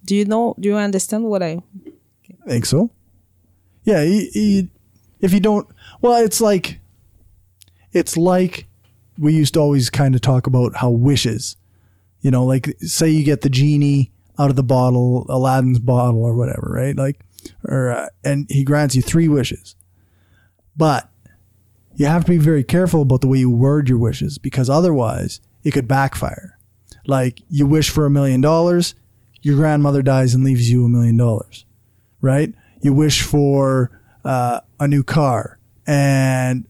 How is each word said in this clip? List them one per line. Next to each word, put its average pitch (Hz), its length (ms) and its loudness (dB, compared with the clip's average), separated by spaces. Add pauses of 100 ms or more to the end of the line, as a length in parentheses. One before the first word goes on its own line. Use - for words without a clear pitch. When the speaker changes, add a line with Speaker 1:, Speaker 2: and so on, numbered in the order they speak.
Speaker 1:
Do 202 120 -4
you 208 80 2
know, 220 340 -2
do 196 100 -4
you 208 80 0
understand 208 480 -4
what 208 180 -2
I 170 200 -6 (840)
Speaker 2:
I - 20 -16
think 120 180 -2
so. 185 240 0 (960)
Yeah, 190 200 2
y-, 190 300 0
y-, 202 340 0 (520)
if 185 120 2
you 196 80 2
don't, 208 260 0 (340)
well, 240 220 2
it's - 180 0
like, 208 380 0 (1160)
it's 170 220 -2
like 180 500 -2 (520)
we 151 160 2
used 151 180 2
to 165 80 0
always 143 300 0
kinda 135 280 0
talk 127 280 0
about 123 300 0
how 127 140 -2
wishes, 120 680 -2 (640)
you 139 80 0
know, 131 140 2
like, 131 360 -2
say 165 300 -2
you 156 120 2
get 143 200 0
the 139 80 0
genie 143 600 2 (280)
out 143 100 2
of 135 80 0
the 139 60 0
bottle, 123 680 0
Aladdin's 131 500 0
bottle 120 460 0
or 117 100 0
whatever, - 400 -4
right? 135 220 -4
Like, 135 240 -4 (480)
or, 127 220 -2
uh, 117 160 -6 (180)
and 143 240 -4
he 139 160 0
grants 143 320 0
you 127 60 2
three 165 260 0
wishes. - 480 -2 (1000)
But 156 320 0 (880)
you 143 120 0
have 165 180 0
to 185 60 0
be 175 80 4
very 151 260 2
careful 170 380 0
about 131 180 2
the 135 80 0
way 131 120 2
you 127 100 2
word 135 400 2
your 127 80 2
wishes, 139 400 -4
because 131 320 -4
otherwise 147 720 0 (200)
it 147 100 -2
could 139 140 -2
backfire. - 720 -4 (480)
Like, 127 440 -2
you 143 160 0
wish 151 240 2
for 151 160 0
a 143 40 2
million 139 300 2
dollars, 170 540 2 (480)
your 143 140 2
grandmother 147 440 2
dies 131 340 2
and 131 100 2
leaves 120 260 2
you 123 160 2
a - 20 2
million 117 300 2
dollars, - 480 -4 (560)
right? 135 320 0 (260)
You 143 140 2
wish 151 260 2
for, 139 680 0 (340)
uh, 123 360 -2 (200)
a 143 80 0
new 143 140 2
car 131 560 -2 (280)
and 131 840 0